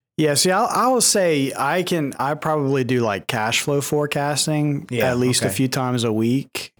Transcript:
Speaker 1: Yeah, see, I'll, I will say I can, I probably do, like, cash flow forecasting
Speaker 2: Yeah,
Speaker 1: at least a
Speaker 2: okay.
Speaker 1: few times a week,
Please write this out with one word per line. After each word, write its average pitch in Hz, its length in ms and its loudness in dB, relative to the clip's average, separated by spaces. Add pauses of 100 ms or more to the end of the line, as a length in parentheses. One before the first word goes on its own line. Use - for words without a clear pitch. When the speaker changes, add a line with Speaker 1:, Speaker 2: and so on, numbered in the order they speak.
(180)
Speaker 1:
Yeah, 151 180 2
see, 185 160 2
I'll, 208 160 2
I 214 220 0
will 254 120 2
say 156 560 2
I 147 260 0
can, 160 360 -2
I 139 160 0
probably 143 480 0
do, 123 160 2
like, 104 280 0
cash 113 340 -2
flow 143 200 0
forecasting 147 1080 -2
Speaker 2:
Yeah, 123 180 0
Speaker 1:
at 123 80 0
least 123 240 2
a - 60 0
Speaker 2:
okay. - 80 -4
Speaker 1:
few 131 120 0
times 127 360 -2
a 117 100 0
week, 117 680 -2